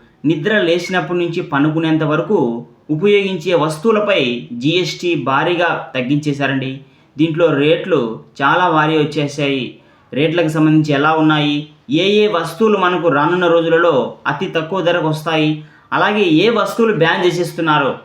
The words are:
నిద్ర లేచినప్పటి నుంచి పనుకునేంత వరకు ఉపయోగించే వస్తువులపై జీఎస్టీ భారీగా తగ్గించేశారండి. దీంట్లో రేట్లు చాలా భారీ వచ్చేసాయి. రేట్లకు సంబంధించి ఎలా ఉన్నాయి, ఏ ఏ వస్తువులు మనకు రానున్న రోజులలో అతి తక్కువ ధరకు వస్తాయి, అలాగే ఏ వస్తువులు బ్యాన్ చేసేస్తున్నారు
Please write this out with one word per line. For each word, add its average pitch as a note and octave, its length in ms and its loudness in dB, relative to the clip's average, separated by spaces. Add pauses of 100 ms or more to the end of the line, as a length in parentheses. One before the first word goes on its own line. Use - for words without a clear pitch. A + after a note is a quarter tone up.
(240)
నిద్ర E3 340 0
లేచినప్పటి F3 600 -2
నుంచి E3+ 240 -2
పనుకునేంత D#3 600 0
వరకు D3+ 640 -2 (240)
ఉపయోగించే F#3 640 0
వస్తువులపై D#3+ 1000 0
జీఎస్టీ E3+ 640 -2
భారీగా D#3 800 -2
తగ్గించేశారండి. C3+ 840 -4 (380)
దీంట్లో D#3+ 340 2
రేట్లు C#3+ 720 0 (180)
చాలా E3+ 280 2
భారీ D#3 280 2
వచ్చేసాయి. C#3+ 800 -4 (340)
రేట్లకు D#3+ 360 0
సంబంధించి D#3 460 2
ఎలా D3 180 2
ఉన్నాయి, D3+ 560 0 (220)
ఏ F3 200 2
ఏ G#3 160 4
వస్తువులు F#3+ 520 0
మనకు F3+ 300 0
రానున్న E3+ 380 2
రోజులలో E3 680 2 (120)
అతి D3+ 220 -4
తక్కువ D#3+ 320 -4
ధరకు E3+ 280 0
వస్తాయి, D#3 560 -2 (280)
అలాగే G3 320 0
ఏ E3+ 240 4
వస్తువులు G#3+ 480 0
బ్యాన్ F3 300 2
చేసేస్తున్నారు D#3+ 800 0